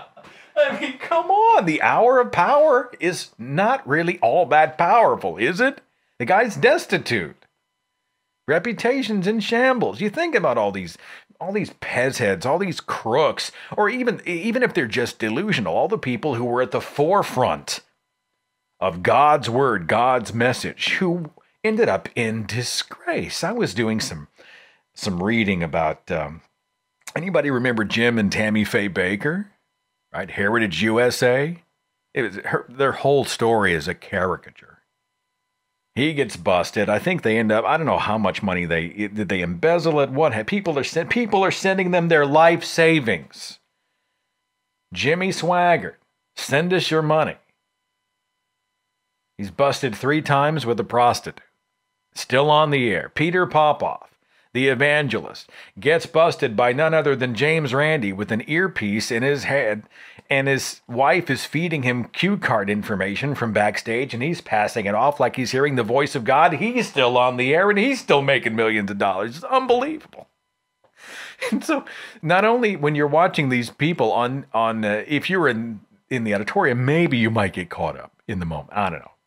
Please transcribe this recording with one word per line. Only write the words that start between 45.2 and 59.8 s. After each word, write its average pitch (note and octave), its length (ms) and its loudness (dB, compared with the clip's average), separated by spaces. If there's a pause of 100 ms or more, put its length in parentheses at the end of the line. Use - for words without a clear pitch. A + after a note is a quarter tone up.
Swaggart, F3 640 2 (420)
send D#3+ 360 0
us E3 200 0
your D#3+ 100 2
money. D3+ 340 2 (2000)
He's G2+ 120 -8
busted C3+ 460 0
three D3 260 0
times C#3+ 420 0
with A2+ 140 0
a A2+ 60 -2
prostitute. - 580 0 (720)
Still C#3 360 2
on D3+ 200 6
the C3+ 220 2
air. E2+ 200 -4
Peter F3 340 0
Popoff, D3+ 600 0 (440)
the C3 160 2
evangelist, C3+ 840 0 (300)
gets D#3+ 260 2
busted D3 500 2
by B2 160 2
none D#3+ 220 0
other D3 220 2
than B2 180 -4
James C#3+ 400 0
Randi C#3+ 380 0
with G2+ 180 -6
an A2+ 180 -2
earpiece C#3+ 600 -2
in A#2 140 -2
his C#3 200 0
head, A2 380 -2 (480)